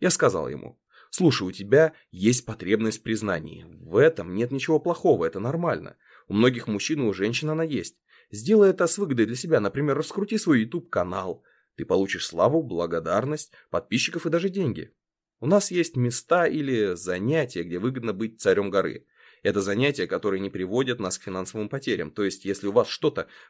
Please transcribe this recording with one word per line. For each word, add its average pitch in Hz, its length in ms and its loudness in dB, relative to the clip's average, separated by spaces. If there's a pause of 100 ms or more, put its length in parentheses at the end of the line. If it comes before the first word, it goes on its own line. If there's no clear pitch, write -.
Я 180 100 2
сказал 92 380 2
ему: - 320 -14 (300)
Слушай, 123 380 2
у 92 40 -8
тебя 127 420 4 (160)
есть 110 340 2
потребность 107 560 -2
в - 20 -20
признании. 85 680 -4
В 85 280 -6
этом 110 380 4
нет 117 160 -2
ничего 143 280 0
плохого, 156 460 2
это 82 160 -2
нормально. 135 560 -4 (320)
У 95 60 -4
многих 117 320 4
мужчин 113 360 -4
и 120 40 2
у 101 60 2
женщин 113 380 -2
она 160 120 -2
есть. 139 340 -6 (340)
Сделай 190 400 6
это 185 160 2
с - 120 0
выгодой 135 280 2
для 117 100 -2
себя, 160 240 2
например, 135 360 0
раскрути 202 420 -2
свой 143 220 4
YouTube-канал. 92 840 -4 (320)
Ты - 80 -8
получишь 95 420 0
славу, 117 360 2
благодарность, 87 920 -2 (180)
подписчиков - 560 -2
и 160 40 -4
даже 170 180 0
деньги. 180 440 -4 (460)
У 120 80 -6
нас 196 240 4
есть 175 260 -2
места 127 500 2
или 123 480 0
занятия, 92 680 -2
где 87 160 -6
выгодно 117 340 -4
быть 110 280 -8
царем 101 300 2
горы. 92 360 -2 (360)
Это 87 180 0
занятия, 101 460 0
которые 95 340 -2
не 98 100 -6
приводят 117 480 -2
нас 95 200 -4
к - 40 -20
финансовым 95 460 -6
потерям. 95 420 -4
То 104 140 -2
есть, 92 200 -4
если 95 220 -4
у 98 60 -2
вас 110 160 4
что-то - 400 -2 (220)